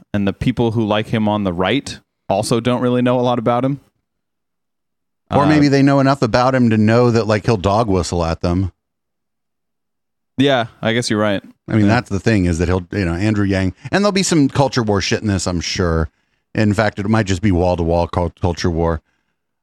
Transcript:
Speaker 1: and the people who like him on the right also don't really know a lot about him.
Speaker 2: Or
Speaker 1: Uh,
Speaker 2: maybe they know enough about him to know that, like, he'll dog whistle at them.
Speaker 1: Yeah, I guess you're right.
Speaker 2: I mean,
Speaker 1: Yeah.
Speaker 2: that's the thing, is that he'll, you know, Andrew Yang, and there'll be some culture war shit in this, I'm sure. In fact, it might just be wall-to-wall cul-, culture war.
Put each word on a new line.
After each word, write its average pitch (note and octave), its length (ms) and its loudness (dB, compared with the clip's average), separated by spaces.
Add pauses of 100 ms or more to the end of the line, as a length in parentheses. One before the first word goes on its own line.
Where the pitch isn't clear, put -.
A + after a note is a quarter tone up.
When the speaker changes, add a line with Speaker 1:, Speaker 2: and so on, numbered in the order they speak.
(140)
Speaker 1:
and G2+ 140 0
the F#2+ 60 0
people A#2 380 -2
who A2 140 -2
like G#2 220 0
him A2 220 -2
on G#2 140 -2
the F#2 100 -2
right G2 460 -2 (280)
also G#2+ 320 -2
don't A#2+ 220 -2
really B2 200 0
know B2 180 0
a - 20 0
lot B2 180 0
about A#2+ 240 0
him. C3+ 160 -4 (1500)
Speaker 2:
Or C#3 120 2
Speaker 1:
Uh, D3 40 2
Speaker 2:
maybe D3 220 4
they C#3 120 4
know C#3 180 4
enough C3+ 220 0
about B2 320 2
him B2 160 2
to A2+ 80 2
know A2+ 340 4
that, A2+ 140 2
like, G#2+ 200 0
he'll F#2+ 120 2
dog G2+ 300 0
whistle F2+ 360 0
at E2 180 -4
them. F2+ 300 -2 (1700)
Speaker 1:
Yeah, B2+ 300 0 (140)
I A2 120 -2
guess A#2+ 160 -2
you're G#2+ 100 0
right. G#2+ 220 0 (260)
Speaker 2:
I - 60 -4
mean, A2 120 4
Speaker 1:
Yeah. - 20 4
Speaker 2:
that's A#2 220 0
the G2 100 -4
thing, G#2 260 2
is F2 140 0
that F2 80 0
he'll, F2+ 240 -2
you G2 140 -2
know, E2+ 80 -2
Andrew G2+ 320 -2
Yang, F#2+ 280 -2 (180)
and F#3+ 120 0
there'll G#3 80 0
be F#3+ 120 -2
some D3 260 2
culture C3 340 0
war G2+ 180 0
shit G#2+ 200 -4
in A2 60 -4
this, G2 200 -2
I'm F2 140 -2
sure. E2 480 -2 (460)
In G#2 180 2
fact, G#2 260 0
it G2+ 80 -6
might A2 200 0
just F#2 140 -2
be G#2+ 100 2
wall-to-wall E2+ 560 0
cul-, E2+ 340 -4
culture F2 300 -2
war. E2 300 -2 (600)